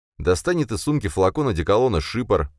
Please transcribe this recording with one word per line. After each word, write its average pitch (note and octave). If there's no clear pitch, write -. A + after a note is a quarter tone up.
Достанет C#3+
из G2+
сумки C#3+
флакон F#2+
одеколона G2
«Шипор», F#2